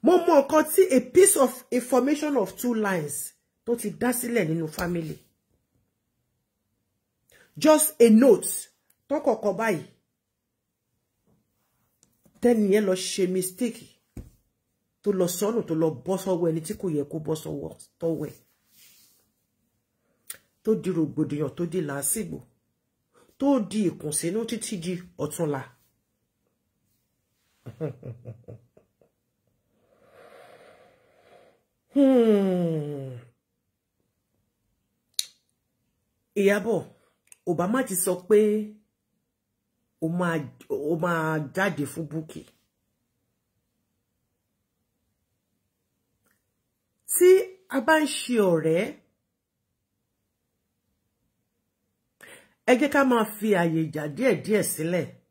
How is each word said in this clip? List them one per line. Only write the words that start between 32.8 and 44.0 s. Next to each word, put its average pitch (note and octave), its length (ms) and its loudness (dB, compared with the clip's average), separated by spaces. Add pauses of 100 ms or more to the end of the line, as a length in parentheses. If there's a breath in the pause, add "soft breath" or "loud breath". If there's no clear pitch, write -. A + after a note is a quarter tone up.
Ìyábọ̀, G3+ 440 2 (640)
Obama F3+ 380 -2
ti A#3 140 -6
sọ F3+ 240 -2
pé G#3 200 4 (1600)
o D#3+ 60 -4
máa, E3+ 300 -2 (440)
o D3 140 -2
máa E3 280 -2 (260)
jáde F3+ 360 -4
fún E3 220 -10
Bukky. D#3 340 -12 (4000)